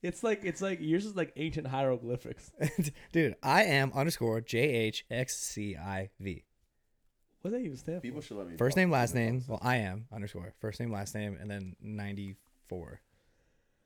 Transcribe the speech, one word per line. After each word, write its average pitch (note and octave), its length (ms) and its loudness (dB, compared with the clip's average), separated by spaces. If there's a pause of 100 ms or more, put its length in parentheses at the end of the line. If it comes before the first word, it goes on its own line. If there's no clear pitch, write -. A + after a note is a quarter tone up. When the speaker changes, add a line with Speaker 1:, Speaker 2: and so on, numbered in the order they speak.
Speaker 1:
It's F3+ 220 -4
like, G#3 220 0
it's F3 160 -4
like, F#3+ 200 -2
yours E3 240 2
is G3+ 120 -6
like D#3+ 180 -2
ancient D3+ 320 -4
hieroglyphics. B2 800 0 (320)
Speaker 2:
<laughs> - 300 -4
Dude, D#3+ 320 4
I E3 220 8
am C#3 280 4
underscore B2 460 2
J A#2 200 0
H A#2 520 2
X B2 260 -2
C G2+ 380 -4
I F#2+ 340 -4 (120)
V. F#2+ 240 -6 (960)
Speaker 1:
What F#3 100 -4
does B3 80 -2
that B3 60 -4
even C#3 120 -6
stand E3 240 -6
Speaker 3:
People C3 200 -8
Speaker 1:
for? - 60 -12
Speaker 3:
should G#2+ 100 -8
let F#2+ 100 -6
me E2+ 80 -10
Speaker 2:
First B2 200 4
Speaker 3:
talk - 80 6
Speaker 2:
name, F3+ 40 6
Speaker 3:
to E3 60 4
Speaker 2:
last B2 200 4
Speaker 3:
them B2 120 4
Speaker 2:
name. A#2 100 2 (100)
Speaker 3:
about C3+ 40 -12
Speaker 2:
Well, A2 100 -4 (100)
I B2+ 80 4
am G#2 360 -2
underscore. G2+ 480 -8
First G#2+ 180 -6
name, A#2 140 -4
last G2+ 200 -6
name, G#2 280 -4
and G#2 100 -8
then F#2+ 300 -8
ninety-four. G2+ 1200 -10 (840)